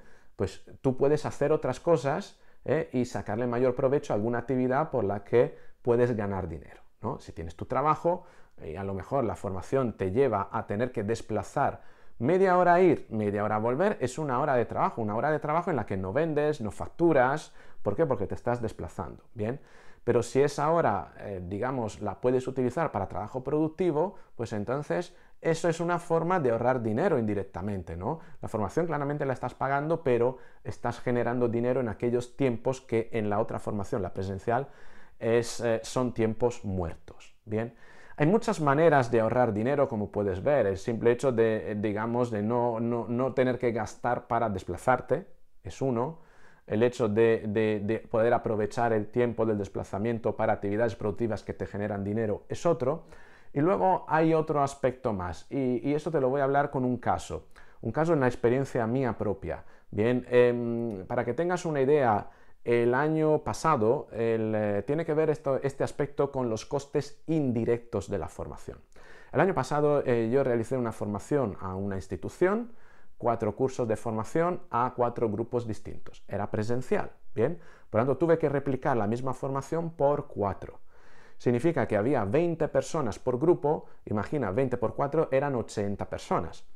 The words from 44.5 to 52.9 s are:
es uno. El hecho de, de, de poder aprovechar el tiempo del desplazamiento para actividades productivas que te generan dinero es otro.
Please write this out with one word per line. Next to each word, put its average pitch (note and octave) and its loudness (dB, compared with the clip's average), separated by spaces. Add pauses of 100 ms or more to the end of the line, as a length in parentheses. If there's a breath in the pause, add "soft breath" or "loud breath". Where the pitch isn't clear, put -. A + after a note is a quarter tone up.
es - -10
uno. C3+ -2 (480 soft breath)
El G#2+ 2
hecho B2 2
de, A2+ 4
de, G#2+ 2
de G#2+ 0
poder A#2 2
aprovechar A2+ 0
el G#2+ 0
tiempo A#2 0
del A2 2
desplazamiento G#2+ -2
para A2 2
actividades G#2 0
productivas G#2 -2
que - -8
te F#2+ -6
generan G2+ -4
dinero G#2 -2
es - -4
otro. D#3 0 (480 loud breath)